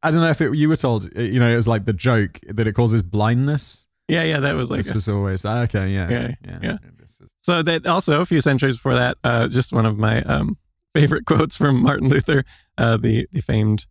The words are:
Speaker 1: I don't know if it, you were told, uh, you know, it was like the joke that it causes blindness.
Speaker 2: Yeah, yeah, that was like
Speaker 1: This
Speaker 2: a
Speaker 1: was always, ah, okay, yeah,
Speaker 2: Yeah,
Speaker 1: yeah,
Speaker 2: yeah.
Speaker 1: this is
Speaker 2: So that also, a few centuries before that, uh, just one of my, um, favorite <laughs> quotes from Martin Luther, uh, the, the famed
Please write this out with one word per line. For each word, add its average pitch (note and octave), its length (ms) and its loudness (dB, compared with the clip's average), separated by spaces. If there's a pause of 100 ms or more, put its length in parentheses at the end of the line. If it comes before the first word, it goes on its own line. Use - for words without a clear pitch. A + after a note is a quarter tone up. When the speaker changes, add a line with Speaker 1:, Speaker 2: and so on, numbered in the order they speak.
Speaker 1:
I D#3+ 80 0
don't D#3+ 100 2
know E3 100 4
if D3 100 0
it, C3+ 160 0
you D3+ 140 2
were D#3+ 60 2
told, A2+ 400 -2
uh, G2+ 40 -6
you A#2 180 0
know, A#2+ 120 4
it A#2 40 4
was A2+ 140 2
like A2 160 0
the A2+ 80 -2
joke G#2+ 560 0
that G#2+ 180 -2
it G#2+ 60 -2
causes A2+ 300 2
blindness. A#2 840 -2 (220)
Speaker 2:
Yeah, E3 160 0
yeah, D#3 160 -2
that C#3+ 140 -2
was B2+ 160 -4
like - 80 -2
Speaker 1:
This F#2+ 120 -4
Speaker 2:
a - 40 -4
Speaker 1:
was G#2+ 140 -2
always, G2 360 -2
ah, A2 180 -2
okay, G2+ 280 -2
yeah, F#2+ 200 -2
Speaker 2:
Yeah, A#2+ 240 -4 (100)
Speaker 1:
yeah, F2+ 180 -14
Speaker 2:
yeah. - 140 -4 (220)
Speaker 1:
this - 220 -20
is G2 100 -20 (120)
Speaker 2:
So E3+ 200 0
that E3 240 -2
also, E3 360 2
a F3+ 40 -2
few D#3+ 140 2
centuries C3+ 360 0
before B2+ 180 -2
that, B2 280 0
uh, A#2 260 2
just B2+ 240 -2
one A2+ 140 2
of G#2+ 120 -2
my, A2 240 0
um, - 340 -2 (380)
favorite D3+ 320 2
<laughs> - 0 -
quotes D#3 320 2
from C3+ 240 2
Martin C3+ 260 2
Luther, C#3 360 2 (340)
uh, A#2 180 2
the, A2+ 360 0
the - 100 -4
famed G#2+ 480 0